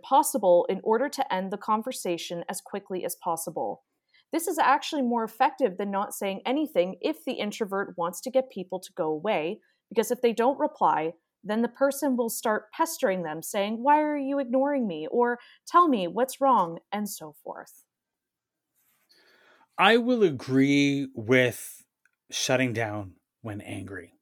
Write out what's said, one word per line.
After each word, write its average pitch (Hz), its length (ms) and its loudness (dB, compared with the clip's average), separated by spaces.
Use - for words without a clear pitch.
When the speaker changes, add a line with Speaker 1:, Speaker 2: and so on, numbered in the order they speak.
Speaker 1:
possible 202 640 4
in 190 140 -4
order 233 260 0
to - 240 -6
end 185 180 -4
the 202 60 -4
conversation 196 880 -4
as - 140 -10
quickly 196 420 -8
as 175 120 -6
possible. 160 680 -6
This 320 160 -2
is 339 120 -2
actually 294 420 2
more 233 220 0
effective 254 540 0
than 202 120 -4
not 196 240 -4
saying 196 320 -6
anything 226 560 0
if 302 240 -4
the 262 80 -4
introvert 196 640 -4
wants - 240 -4
to - 80 -8
get 262 220 0
people 185 280 -8
to - 140 -20
go 165 140 -4
away, 165 540 -2
because 214 220 0
if 240 100 -4
they 233 120 2
don't 240 260 2
reply, 165 540 0
then 214 200 -2
the 240 60 2
person 277 480 0
will 233 120 -2
start 214 440 -2
pestering 233 500 -2
them, 160 180 -8
saying, 214 400 -4
"Why 294 200 4
are 302 160 0
you 277 200 -4
ignoring 269 480 0
me?" 156 240 -6
Or, 240 300 0
"Tell 349 220 6
me 214 200 2
what's 226 340 -2
wrong," 196 380 4
and 202 180 -4
so 156 220 -14
forth. - 400 -16
Speaker 2:
I 208 200 8
will 240 260 2
agree 139 920 4
with 120 720 2
shutting 127 420 0
down 104 400 -6
when 104 200 -10
angry. 98 600 -12